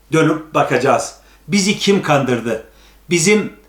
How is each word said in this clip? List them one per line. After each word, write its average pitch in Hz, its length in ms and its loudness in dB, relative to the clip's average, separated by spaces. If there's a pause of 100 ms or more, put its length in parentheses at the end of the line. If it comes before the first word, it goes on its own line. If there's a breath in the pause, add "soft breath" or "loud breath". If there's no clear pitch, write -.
(120)
dönüp 156 420 0
bakacağız. 139 600 0 (340 soft breath)
Bizi 196 300 0
kim 196 240 2
kandırdı? 127 600 -2 (460 soft breath)
Bizim 175 420 2 (160)